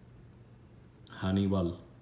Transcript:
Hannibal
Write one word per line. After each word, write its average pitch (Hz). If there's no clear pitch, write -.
Hannibal 95